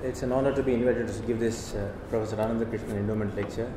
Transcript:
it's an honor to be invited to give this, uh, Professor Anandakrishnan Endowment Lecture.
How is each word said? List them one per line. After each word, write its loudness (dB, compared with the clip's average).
it's -2
an 2
honor 4
to 2
be 4
invited 4
to -4
give 2
this, -2
uh, -2
Professor 0
Anandakrishnan 0
Endowment 0
Lecture. -4